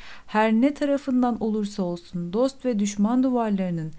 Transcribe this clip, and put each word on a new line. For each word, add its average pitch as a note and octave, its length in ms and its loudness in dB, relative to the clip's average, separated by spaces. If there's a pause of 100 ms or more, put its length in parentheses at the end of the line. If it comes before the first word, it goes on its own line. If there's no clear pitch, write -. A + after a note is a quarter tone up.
(260)
her A3 260 2
ne B3+ 220 4
tarafından B3+ 680 0
olursa G#3+ 400 -2
olsun F3 500 -6
dost B3+ 320 0
ve B3 140 0
düşman G#3 440 2
duvarlarının F#3+ 760 0